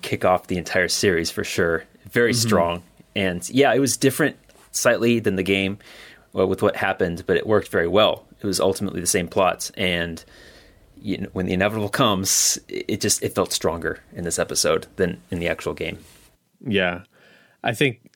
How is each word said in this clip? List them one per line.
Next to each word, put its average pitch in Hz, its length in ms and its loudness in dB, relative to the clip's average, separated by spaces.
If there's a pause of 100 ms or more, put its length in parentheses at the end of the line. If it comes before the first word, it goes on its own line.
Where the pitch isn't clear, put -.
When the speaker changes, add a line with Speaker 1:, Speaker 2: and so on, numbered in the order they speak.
Speaker 1:
kick - 220 -6
off 92 240 2
the 92 100 -4
entire 87 300 0
series 82 440 0
for - 120 -6
sure. 82 420 -2 (240)
Very 120 220 2
Speaker 2:
Mm-hmm. 117 160 0
Speaker 1:
strong. 85 360 2 (320)
And 90 340 -2
yeah, 127 240 4
it 127 60 2
was 131 180 0
different 135 400 0 (340)
slightly 117 480 2
than 104 180 0
the 95 60 0
game, 98 360 0 (580)
uh, 95 80 4
with 95 160 0
what 101 140 2
happened, 92 500 -2
but 92 100 2
it - 120 -2
worked 107 220 2
very 85 180 0
well. 95 380 2 (160)
It - 40 -6
was 95 140 -2
ultimately 95 420 -2
the 87 60 -4
same 87 200 0
plot, - 480 0
and, 85 480 -2 (800)
you 104 160 -4
know, 98 160 -6
when 92 140 -2
the 92 60 0
inevitable 104 360 0
comes, 101 760 0
it, - 200 -8
it 104 140 -4
just, - 220 0
it - 100 -2
felt 90 180 0
stronger 82 500 -4 (120)
in 92 100 -10
this 85 140 -4
episode 82 480 0 (120)
than 92 220 0 (120)
in 90 80 -4
the 85 80 -2
actual 82 260 -4
game. 82 240 -8 (680)
Speaker 2:
Yeah. 92 360 0 (640)
I 120 100 -2
think 127 260 -2 (160)